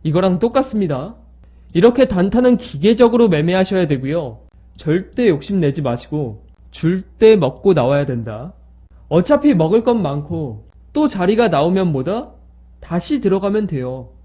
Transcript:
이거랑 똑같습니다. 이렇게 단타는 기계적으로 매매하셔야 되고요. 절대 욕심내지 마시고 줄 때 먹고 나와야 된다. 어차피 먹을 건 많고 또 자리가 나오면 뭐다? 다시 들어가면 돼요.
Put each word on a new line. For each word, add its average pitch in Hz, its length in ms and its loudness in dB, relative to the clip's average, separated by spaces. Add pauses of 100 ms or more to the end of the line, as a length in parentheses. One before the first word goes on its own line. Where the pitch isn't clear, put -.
이거랑 180 360 0
똑같습니다. 208 760 -2 (580)
이렇게 240 340 4
단타는 220 480 2
기계적으로 226 720 2
매매하셔야 180 580 0
되고요. 135 540 -4 (360)
절대 190 520 0
욕심내지 156 540 0
마시고 120 640 -6 (260)
줄 185 340 -2 (140)
때 220 180 6
먹고 170 360 0
나와야 143 320 0
된다. 120 500 -8 (540)
어차피 285 460 2
먹을 180 300 2
건 233 180 0
많고 143 680 -8 (220)
또 302 160 0
자리가 208 400 0
나오면 175 440 0
뭐다? 175 400 -6 (480)
다시 180 400 -4
들어가면 196 480 -2
돼요. 127 420 -8 (140)